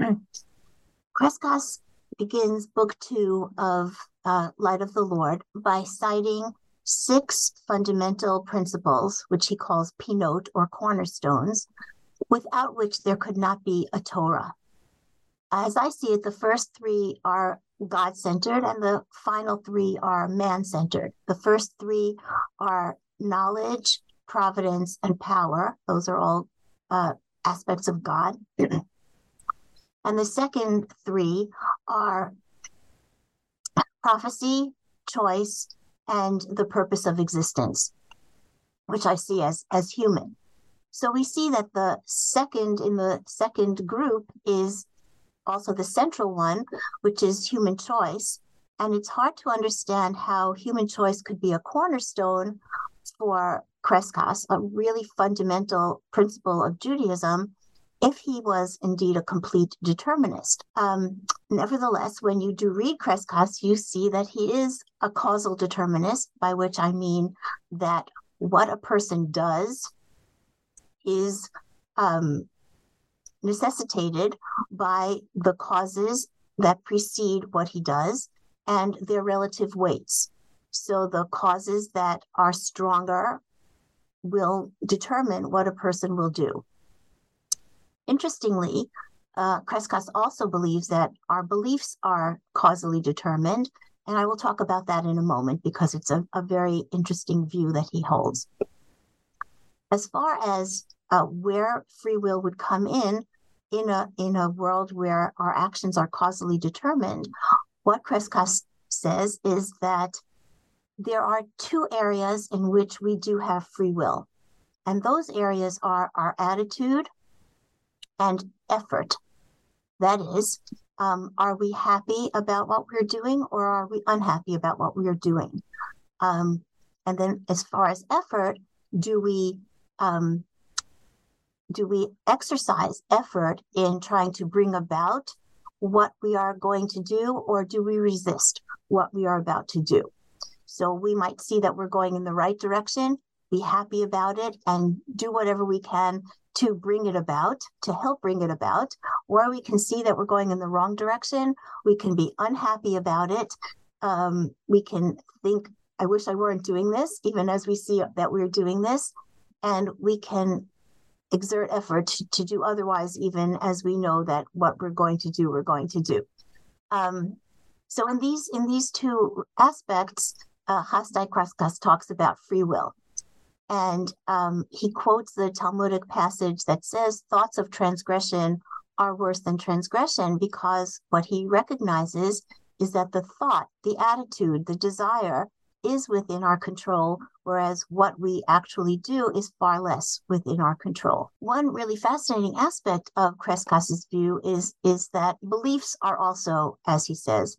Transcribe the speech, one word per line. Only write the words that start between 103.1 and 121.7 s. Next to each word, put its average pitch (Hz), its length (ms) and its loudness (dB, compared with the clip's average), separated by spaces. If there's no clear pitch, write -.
in 220 180 -2
a, 190 280 0
in 190 180 0
a 175 140 2
world 185 420 0
where 175 460 0
our 175 180 0
actions 185 420 -2
are 165 100 2
causally 180 500 0
determined, 170 720 -2
what 208 200 2
Kreskas 190 600 0
says 196 540 -2
is 190 280 0
that 180 340 0
there 220 240 -2
are 220 220 0
two - 360 0
areas 208 580 0
in 190 180 2
which 202 300 2
we 208 160 0
do 208 220 -2
have 185 300 -2
free 185 240 0
will. 147 360 0
And 196 160 0
those 277 280 0
areas 190 520 -2
are 185 340 0
our 170 240 0
attitude 214 680 0
and 185 240 2
effort. - 460 -2
That 196 180 4
is, 180 400 -2
um, 190 400 -2
are 196 180 2
we 202 160 0